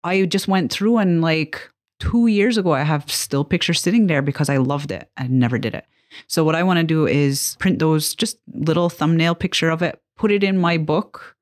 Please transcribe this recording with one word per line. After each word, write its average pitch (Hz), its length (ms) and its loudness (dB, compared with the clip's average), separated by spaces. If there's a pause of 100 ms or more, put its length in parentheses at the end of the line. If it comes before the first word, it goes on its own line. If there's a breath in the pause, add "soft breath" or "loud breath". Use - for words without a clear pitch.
I 190 220 2
just 190 220 -2
went 190 240 0
through 226 260 0
and, 175 240 2
like, 160 480 -2 (300)
two 233 260 0
years 220 320 2
ago, 185 160 2
I 135 80 0
have 151 300 -2
still - 340 -2
pictures 170 340 0
sitting 214 280 2
there 147 160 0
because 143 260 -2
I 143 80 2
loved 143 320 -2
it. - 180 -10 (100)
I 131 100 -6
never 123 320 2
did 110 160 -6
it. - 100 -12 (400 loud breath)
So - 180 -2
what 160 120 2
I 170 80 0
wanna 180 200 2
do 156 220 2
is 139 540 0
print 185 180 0
those, 156 380 0
just - 240 -6 (120)
little 165 380 0
thumbnail 165 460 0
picture 170 340 -2
of 165 140 -2
it, - 180 -4 (160)
put 214 140 0
it 202 120 2
in 190 140 2
my 170 220 2
book - 640 -4